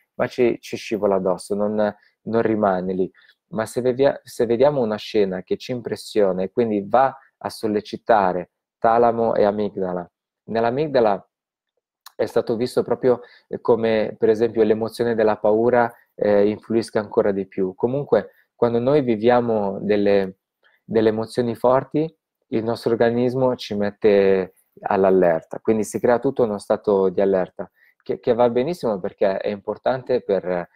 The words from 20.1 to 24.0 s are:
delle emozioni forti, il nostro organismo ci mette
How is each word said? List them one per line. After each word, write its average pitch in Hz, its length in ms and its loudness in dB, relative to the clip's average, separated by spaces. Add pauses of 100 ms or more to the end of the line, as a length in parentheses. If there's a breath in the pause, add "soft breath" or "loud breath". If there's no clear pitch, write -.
delle 110 280 2
emozioni 110 440 -4
forti, 135 580 0 (360)
il 113 160 -4
nostro 113 260 -2
organismo 120 640 0
ci - 220 -10
mette 101 800 2 (260)